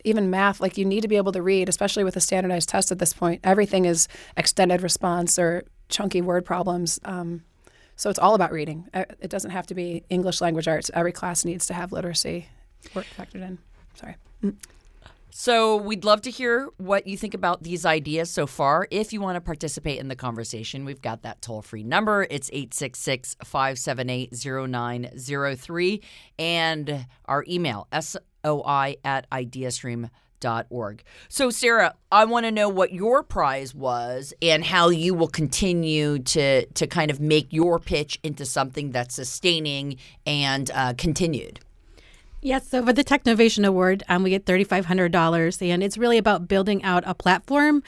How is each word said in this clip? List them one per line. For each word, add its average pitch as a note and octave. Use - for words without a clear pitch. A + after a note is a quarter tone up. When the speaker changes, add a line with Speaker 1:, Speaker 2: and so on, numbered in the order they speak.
Speaker 1:
even G#3+
math, G3
like F#3+
you G3
need G3
to A3
be G#3+
able G3
to F#3
read, F#3
especially G3+
with F#3
a F#3
standardized F3+
test F#3+
at F3+
this F3
point. E3+
Everything F#3+
is E3+
extended F3+
response F3
or E3+
chunky F#3+
word F3
problems. F3
Um, E3+
so -
it's F#3+
all G3
about F#3
reading. D#3+
Uh, F#3
it F#3+
doesn't G3
have F3+
to -
be F3
English F3+
language E3
arts. D#3
Every E3+
class F3
needs F3
to F#3
have F3
literacy E3+
work F#3
factored F#3
in. F#3
Sorry. -
Mm. G3+
Speaker 2:
So A3+
we'd G#3
love G#3
to C4
hear A#3+
what G3
you G3
think G3+
about F#3
these E3+
ideas D#3+
so D3+
far. D3+
If G#3
you G#3+
wanna F#3
participate D3+
in C3+
the C3
conversation, A#2
we've C3+
got A2+
that A2+
toll-free G#2+
number. G3
It's -
eight C#3
six C3
six, -
five C3+
seven B2+
eight, B2+
zero C3
nine B2
zero C#3
three, F3
and D#3+
our C#3
email, D#3
S D#3
O D3+
I C#3
at C3+
ideastream B2
dot A#2
org. A2
So, C4
Sarah, A3+
I G#3
wanna A3+
know G#3
what F#3+
your A3+
prize C3+
was B2+
and D#3+
how F3
you F3
will E3
continue D#3
to, C3+
to -
kind D#3
of C#3
make D3+
your E3
pitch D3+
into C#3+
something C3+
that's B2
sustaining C#3+
and, C#3
uh, B2+
continued. D#3
Speaker 3:
Yes, C4
so B3+
for B3
the A#3
Technovation A3+
Award, F#3+
um, F3+
we F#3
get G3
thirty-five F#3
hundred F3+
dollars, E3+
and F3
it's G3
really A#3+
about G3+
building G3
out F3+
a F3+
platform C#4+